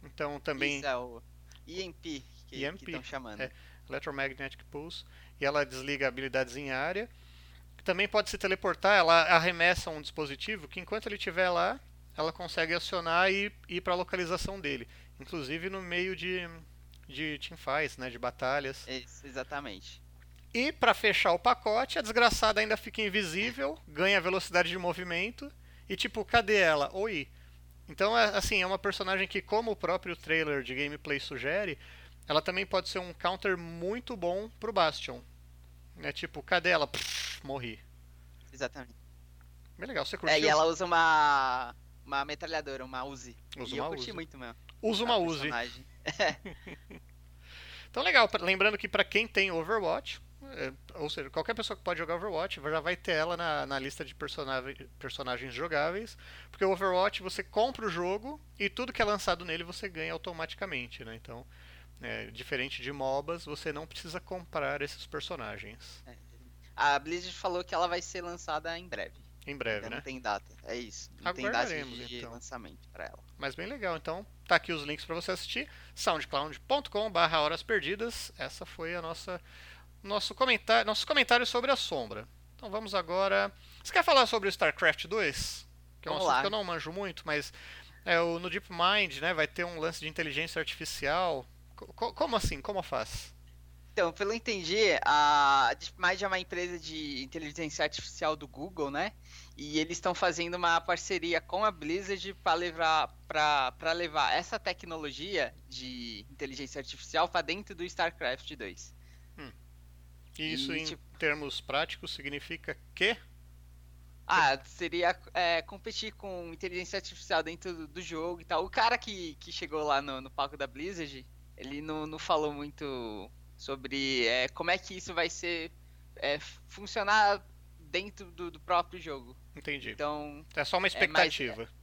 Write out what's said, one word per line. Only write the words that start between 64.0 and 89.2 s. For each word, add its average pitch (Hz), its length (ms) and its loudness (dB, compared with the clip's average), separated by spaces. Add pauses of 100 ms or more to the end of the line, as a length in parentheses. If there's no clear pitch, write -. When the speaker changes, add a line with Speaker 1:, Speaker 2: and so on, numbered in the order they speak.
Speaker 1:
comprar 143 640 -4
esses - 240 -8
personagens. 113 1000 -10
Speaker 2:
É. 120 80 -18 (640)
A 143 220 4
Blizzard 175 380 -6
falou 180 280 -2
que - 100 -8
ela 175 140 2
vai 175 120 0
ser 175 220 -10
lançada 165 560 -6
em 180 100 -16
breve. 104 300 -8 (280)
Speaker 1:
Em 143 100 -8
breve, 113 220 -2
Speaker 2:
Ainda 110 120 -8
Speaker 1:
né? 117 60 -6
Speaker 2:
não 143 60 -8
tem 131 180 -10
data, 104 340 -2 (100)
é 110 120 -6
isso. 120 340 -10 (100)
Não 175 120 -4
tem - 140 -4
data - 120 0
Speaker 1:
Aguardaremos, 131 500 -4
Speaker 2:
de 120 100 -10
Speaker 1:
então. 120 120 -10
Speaker 2:
lançamento 117 600 -14
pra 90 140 -10
ela. - 120 -14 (200)
Speaker 1:
Mas 139 160 -6
bem 175 120 -8
legal, 208 300 -4
então 170 280 -6 (220)
tá 180 100 6
aqui - 140 2
os 156 140 -2
links 147 200 -6
pra 165 100 -8
você 170 180 -4
assistir, 240 340 -4 (280)
soundcloud 151 680 0
ponto 277 300 0
com 214 200 0
barra 165 300 6
horas 151 220 0
perdidas. 208 720 -2
Essa 139 300 -8
foi 165 280 -8
a 175 60 -4
nossa, 165 400 -8 (640)
nosso 202 320 -2
comentário, 226 520 4
nossos 214 200 0
comentários 247 420 6
sobre 240 220 2
a 262 60 6
Sombra. 110 520 -4 (260)
Então 220 160 -10
vamos 202 240 -4
agora, 196 560 2 (320)
você - 120 -10
quer 349 100 6
falar 269 220 8
sobre 208 220 0
o 185 40 0
StarCraft 160 540 4
dois? 175 600 -2 (360)
Que - 60 -8
é 156 40 -2
um - 20 0
Speaker 2:
Vamos 170 140 2
Speaker 1:
assunto 135 80 6
Speaker 2:
lá. 127 60 4
Speaker 1:
que 156 40 2
eu 196 40 0
não 214 120 -2
manjo 165 300 -4
muito, 190 340 -6
mas 147 240 0 (540)
é, 170 160 4
o, 170 180 0
no 180 120 -6
DeepMind, 180 720 2